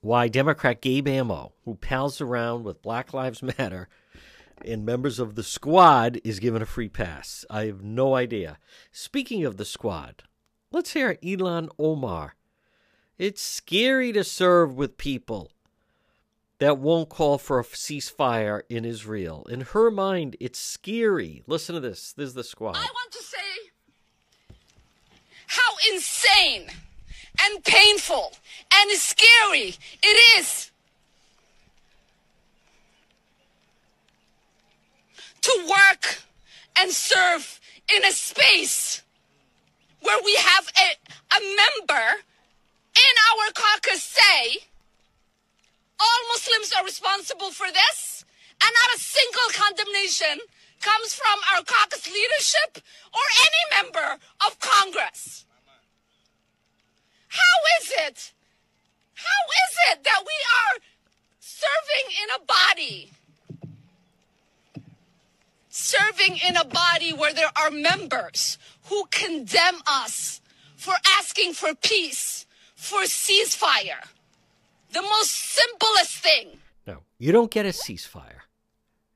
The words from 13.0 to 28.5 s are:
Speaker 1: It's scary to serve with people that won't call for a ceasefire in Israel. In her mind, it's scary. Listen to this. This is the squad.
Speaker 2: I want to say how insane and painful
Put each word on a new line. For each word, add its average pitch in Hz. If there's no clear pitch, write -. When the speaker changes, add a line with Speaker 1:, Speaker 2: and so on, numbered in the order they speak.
Speaker 1:
It's 196
scary 247
to 202
serve 175
with 135
people 113
that 139
won't 156
call 143
for 131
a 117
ceasefire 117
in 117
Israel. 107
In 123
her 220
mind, 190
it's -
scary. 185
Listen 160
to 160
this. 117
This 143
is 123
the 123
squad. 107
Speaker 2:
I -
want 494
to 453
say -
how 480
insane 359
and 403
painful 381